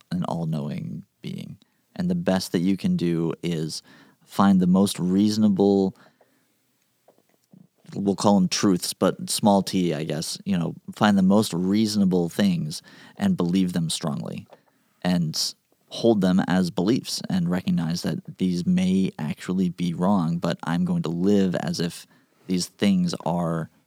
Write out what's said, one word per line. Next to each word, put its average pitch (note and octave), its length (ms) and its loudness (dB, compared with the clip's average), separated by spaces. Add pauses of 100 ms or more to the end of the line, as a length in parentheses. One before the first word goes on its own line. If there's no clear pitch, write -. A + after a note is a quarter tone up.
an F2+ 140 -4
all-knowing D#2+ 800 -6 (180)
being? - 360 -12 (380)
And F2+ 140 -4
the F2+ 60 0
best F#2 380 -2
that F#2 80 2
you F#2+ 140 2
can F#2 220 0
do E2 360 0 (100)
is D#2+ 400 -4 (420)
find G2 340 4
the F#2 60 4
most F#2+ 320 4
reasonable, G2 960 2 (2000)
we'll G2 220 0
call G#2 220 4
'em F#2 100 4
truths, - 460 0
but F#2 360 -2
small G2+ 320 4
t, F2+ 320 0
I D2+ 120 -6
guess, - 400 -6
you G2 120 -2
know, - 160 -2 (220)
find G#2 200 4
the G2 60 4
most G2 320 4
reasonable F#2+ 760 2
things E2+ 520 -2 (340)
and F#2+ 220 0
believe F2+ 360 0
them E2 180 -2
strongly - 560 -8 (560)
and F2 500 -2 (360)
hold A2+ 320 2
them F#2 260 4
as F2 240 0
beliefs - 580 -2
and F2 220 -2
recognize F2 500 -2
that - 380 -8
these F2+ 260 -2
may F#2 540 2
actually F2+ 500 -2
be F2 240 -4
wrong, F2 460 0
but F2 240 -2
I'm F2 220 -2
going E2+ 180 -2
to D#2 60 -4
live F#2 440 2
as - 260 -4
if - 280 -6 (400)
these F2+ 180 -2
things F2+ 480 0 (140)
are E2 420 -2 (180)